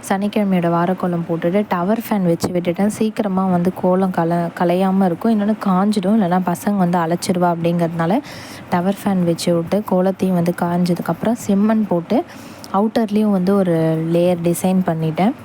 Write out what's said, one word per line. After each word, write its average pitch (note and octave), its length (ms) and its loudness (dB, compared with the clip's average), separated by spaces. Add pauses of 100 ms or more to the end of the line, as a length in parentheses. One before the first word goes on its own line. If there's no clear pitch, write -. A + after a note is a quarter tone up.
சனிக்கிழமையோட G3 600 0
வாரக்கோலம் E3+ 600 0
போட்டுட்டு, E3+ 380 0
டவர் F#3+ 320 0
ஃபேன் G#3 260 -2
வச்சு E3+ 240 2
விட்டுட்டேன். F3+ 360 -2
சீக்கிரமா G#3 600 -2
வந்து F3+ 260 2 (100)
கோலம் F#3 340 2
கல-, E3+ 340 0 (100)
கலையாம F#3+ 460 2
இருக்கும். G3+ 360 0
இன்னொன்னு G#3 160 0
காஞ்சிடும், G3+ 640 2
இல்லைன்னா F3+ 240 2
பசங்க G3 320 -2
வந்து F3+ 220 2
அழைச்சிருவா F3 560 0
அப்படிங்கிறதுனால, E3+ 640 0 (500)
டவர் F#3 340 0
ஃபேன் F#3+ 200 0
வச்சு E3+ 300 0
விட்டு, E3+ 380 0
கோலத்தையும் F#3 420 2
வந்து F3 280 2
காஞ்சதுக்கப்புறம் F3 720 0 (120)
செம்மண் G#3+ 400 2
போட்டு, F#3 360 0 (500)
அவுட்டர்லேயும் G#3+ 580 0
வந்து F#3+ 240 2
ஒரு E3 580 2
லேயர் F3 300 2
டிசைன் F#3 420 2
பண்ணிட்டேன். D#3+ 460 0 (140)